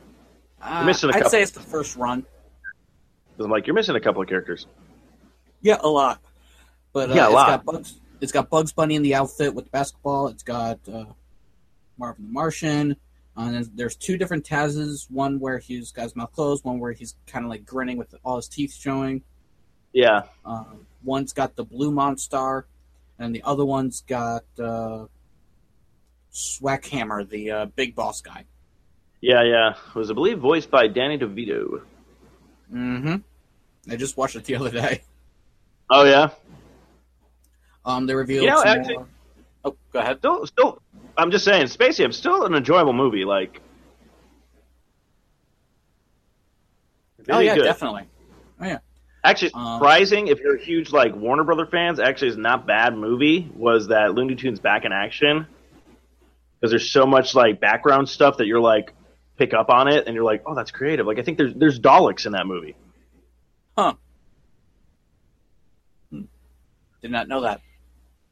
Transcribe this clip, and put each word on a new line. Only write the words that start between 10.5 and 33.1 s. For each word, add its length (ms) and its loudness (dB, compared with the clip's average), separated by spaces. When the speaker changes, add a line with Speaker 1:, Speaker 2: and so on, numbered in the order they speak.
Speaker 1:
uh, 140 -14
Marvin 300 -12
the 40 -14
Martian. 640 -2
Uh, 60 -8
and 120 -6
then 200 -6
there's 200 -8
two 220 -6
different 280 -4
Tazes, 640 -6
one 300 -4
where 200 -6
he's 340 -14
got 100 -10
his 120 -12
mouth 180 -12
closed, 320 -4
one 140 -6
where 120 -8
he's 240 -16
kinda, 220 -10
like, 180 -12
grinning 320 -8
with 160 -14
all 120 -4
his 120 -10
teeth 240 -8
showing. 500 -8
Speaker 2:
Yeah. 300 4
Speaker 1:
Uh, 200 -14
one's 280 -6
got 240 -6
the 80 -8
Blue 280 -6
Monstar, 720 -4
and 160 -8
the 100 -10
other 200 -2
one's 380 -4
got, 420 -6
uh, 460 -8
Swackhammer, 960 -6
the, 220 -8
uh, 160 -4
big 280 -8
boss 260 -8
guy. 240 -20
Speaker 2:
Yeah, 220 4
yeah. 280 4
It 240 -16
was, 160 -6
I 20 -4
believe, 260 -2
voiced 320 0
by 160 6
Danny 300 -2
DeVito. 640 -6
Speaker 1:
Mm-hmm. 420 -4